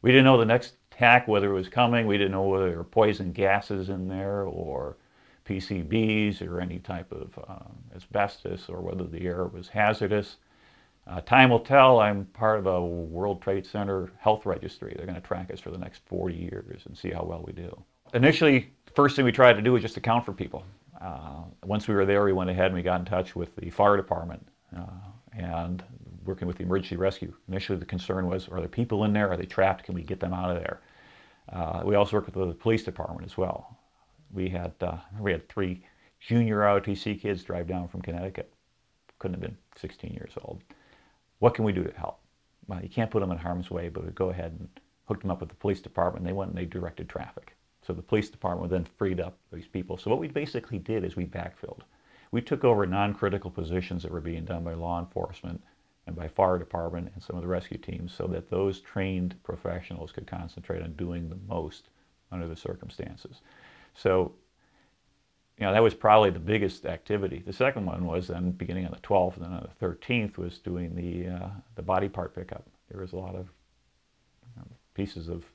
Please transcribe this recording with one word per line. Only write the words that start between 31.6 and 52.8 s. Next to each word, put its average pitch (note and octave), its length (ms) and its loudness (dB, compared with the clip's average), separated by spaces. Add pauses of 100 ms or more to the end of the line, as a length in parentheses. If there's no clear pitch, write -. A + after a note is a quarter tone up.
we G2+ 120 2
also G#2 220 4
worked - 140 -4
with F#2+ 160 -2
the E2+ 60 -4
police A2+ 300 0
department E2+ 400 -8
as F#2 120 -14
well. - 420 -6 (540)
We F#2 160 -2
had, F2 320 -6
uh, F2 180 -4 (200)
we G2+ 140 0
had E2 160 -4
three F2+ 340 -4 (380)
junior A2+ 420 2
R G2+ 140 6
O G2 40 4
T G2+ 140 -2
C G2+ 220 -4
kids G2 260 -4
drive F2 240 -6
down F2 220 -4
from F2+ 120 -10
Connecticut. F2+ 520 -8 (640)
Couldn't F#2 160 -6
have F2+ 80 -8
been - 160 -10 (160)
sixteen - 380 -12
years - 220 -14 (100)
old. - 180 -12 (760)
What A#2 160 6
can A2+ 100 0
we G#2 80 2
do F2+ 100 0
to E2 160 -6
help? - 220 -10 (460)
Well, F#2 160 -8
you F2+ 80 -12
can't A2+ 200 -2
put A2 100 0
them F#2+ 120 -2
in E2+ 60 -4
harm's F2 320 -6
way, F2 180 -6
but E2+ 160 -10
we F2 60 -8
go F#2 180 -2
ahead E2+ 300 -6
and F2 100 -14 (380)
hooked G2+ 160 -6
them F#2+ 80 -4
up F2 100 -4
with F2 80 -10
the - 60 -18
police G2 260 -2
department. F2+ 420 -2
They F2+ 120 -4
went G2 160 -6
and F2 80 -8
they F2+ 80 -6
directed E2+ 420 -10
traffic. - 480 -14 (240)
So - 140 -8
the E2 80 -10
police G#2+ 260 0
department F2 420 -6
then F2+ 140 0
freed F#2 360 -4
up F2 180 -8 (120)
these E2+ 160 -16
people. F2+ 300 -8
So G2+ 140 -6
what C3+ 100 2
we E3 80 -6
basically C3+ 500 -6
did G#2+ 240 -4
is F2 140 -6
we F2+ 80 -4
backfilled. - 560 -12 (500)
We A#2+ 120 -2
took C3+ 200 -4
over A2+ 220 6